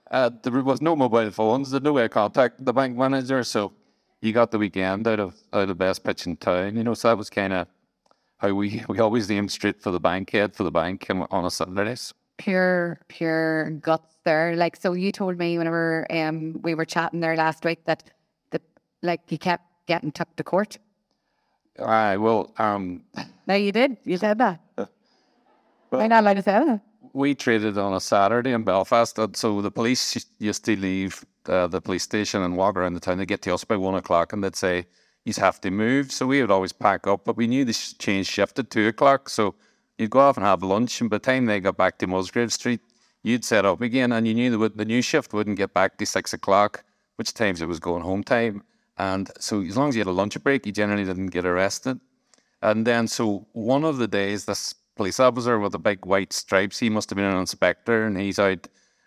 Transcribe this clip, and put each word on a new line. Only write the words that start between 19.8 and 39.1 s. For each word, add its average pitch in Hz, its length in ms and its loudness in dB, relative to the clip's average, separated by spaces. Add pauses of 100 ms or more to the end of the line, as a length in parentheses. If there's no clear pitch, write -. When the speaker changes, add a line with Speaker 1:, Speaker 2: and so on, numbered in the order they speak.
Speaker 2:
getting 165 240 0
took - 260 -8
to 156 80 -8
court. 208 340 -2 (1000)
Speaker 1:
Aye, 110 380 2
well, 110 420 2
um, 101 440 -2 (440)
Speaker 2:
No, 190 80 2
you 202 180 2
did. 240 320 0
You 180 120 -2
said 214 220 0
that. 196 220 0 (160)
Speaker 1:
Uh, 101 100 -6 (1040)
well, - 100 0
Speaker 2:
Why 220 80 2
not 226 140 6
allowed 202 120 4
to 196 80 0
say 196 100 2
that? 233 280 2 (320)
Speaker 1:
We 139 220 0
traded 107 440 2
on 98 160 0
a 92 60 0
Saturday 113 520 4
in 113 120 0
Belfast, 98 540 2
and 107 180 -2
so 104 260 0
the 101 80 -2
police 120 560 -2 (120)
used 104 280 -4
to 110 120 2
leave, 95 460 -4 (220)
uh, 90 200 2
the 85 140 -4
police 90 220 -4
station 107 400 -2
and 87 140 -2
walk 95 200 0
around 90 180 -2
the 82 60 -8
town. 92 180 -2
They'd 95 100 -4
get 98 140 -4
to 90 120 -2
us 85 100 -4
by 110 120 -2
one 95 180 -2
o'clock 87 380 0
and 104 120 -4
they'd 95 120 -4
say, 90 300 -2 (380)
"Yous 110 140 -6
have 92 240 2
to 98 80 -2
move." 127 420 0
So 131 140 -2
we 135 140 2
would 107 100 0
always 95 220 2
pack 98 340 0
up, 98 180 0
but 110 120 -2
we 117 100 0
knew 131 180 0
the 117 80 -2
sh-, - 260 -8
change 98 280 0
shift - 320 0
at 123 120 -6
two 107 180 2
o'clock. 139 420 2